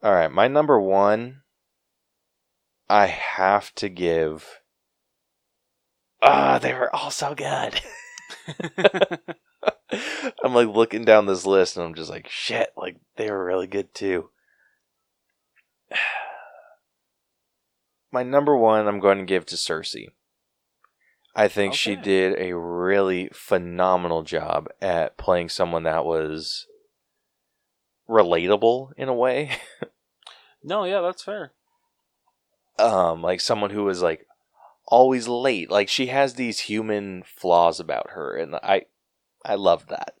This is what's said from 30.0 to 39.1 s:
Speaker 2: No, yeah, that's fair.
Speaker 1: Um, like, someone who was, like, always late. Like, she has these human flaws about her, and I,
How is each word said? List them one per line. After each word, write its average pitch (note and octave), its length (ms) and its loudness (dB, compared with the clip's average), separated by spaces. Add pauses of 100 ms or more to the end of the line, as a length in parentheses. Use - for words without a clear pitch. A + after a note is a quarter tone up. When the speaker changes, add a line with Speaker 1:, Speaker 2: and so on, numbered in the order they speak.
Speaker 2:
No, F#3 200 -4
yeah, F#3 180 -2
that's F3 220 -4
fair. G3 300 -12 (1200)
Speaker 1:
Um, F2 460 0
like, F2+ 180 -2
someone G#2 300 -2
who G#2 140 -4
was, F#2 180 -2
like, D#2+ 240 -2 (580)
always B2+ 420 4
late. A#2+ 440 -2
Like, G2+ 180 2
she - 160 -2
has C3 300 0
these B2 240 -4
human G#2 640 -4
flaws E2+ 560 2
about D2+ 320 -6
her, C#2+ 260 -10
and D#2 200 -6
I, - 280 0 (580)